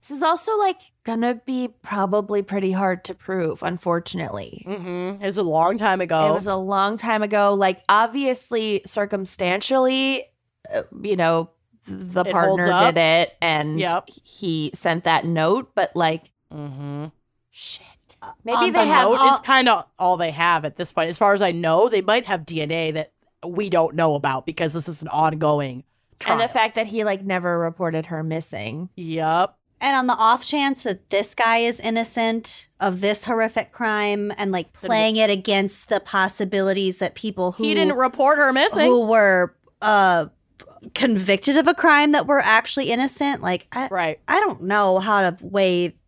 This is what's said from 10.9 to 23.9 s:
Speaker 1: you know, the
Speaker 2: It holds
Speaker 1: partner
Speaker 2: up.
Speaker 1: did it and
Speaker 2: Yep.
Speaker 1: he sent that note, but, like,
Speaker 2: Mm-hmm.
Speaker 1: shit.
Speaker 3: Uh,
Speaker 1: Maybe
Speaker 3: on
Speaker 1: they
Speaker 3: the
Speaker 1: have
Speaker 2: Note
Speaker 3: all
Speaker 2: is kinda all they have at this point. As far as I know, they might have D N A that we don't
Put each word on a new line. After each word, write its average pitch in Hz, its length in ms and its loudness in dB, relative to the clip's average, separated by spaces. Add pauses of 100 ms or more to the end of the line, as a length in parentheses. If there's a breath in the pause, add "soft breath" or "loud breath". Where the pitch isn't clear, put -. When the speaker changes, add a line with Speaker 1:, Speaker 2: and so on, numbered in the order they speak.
Speaker 1:
you 202 140 -2
know, 165 340 0 (380)
the 185 340 -6
Speaker 2:
It 185 100 -2
holds - 0 -
Speaker 1:
partner 180 400 2
Speaker 2:
up. 180 240 4
Speaker 1:
did 170 60 4
it 165 400 2
and 156 380 -2
Speaker 2:
Yep. 180 300 -2 (140)
Speaker 1:
he 160 500 -6
sent 170 300 -2
that 160 220 2
note, 170 500 0
but, 190 200 0
like, 165 360 -2 (220)
Speaker 2:
Mm-hmm. 143 520 -12 (460)
Speaker 1:
shit. - 360 -14 (340)
Speaker 3:
Uh, - 60 -18 (160)
Speaker 1:
Maybe 233 140 -4
Speaker 3:
on 240 160 2
Speaker 1:
they 233 60 4
Speaker 3:
the 220 60 6
Speaker 1:
have 277 240 4
Speaker 2:
Note 254 100 4
Speaker 3:
all 269 160 6
Speaker 2:
is 262 60 -4
kinda 254 440 2 (140)
all 180 180 2
they 165 140 -2
have 165 340 2
at 147 100 -6
this - 160 -6
point. 165 180 0
As 170 80 -6
far 202 160 4
as 196 80 2
I 185 100 2
know, 170 380 4
they 208 120 0
might 220 240 2
have 175 200 -4
D 160 160 -6
N 151 100 -4
A 165 200 -2
that 156 200 -6 (340)
we 180 240 -4
don't 165 260 2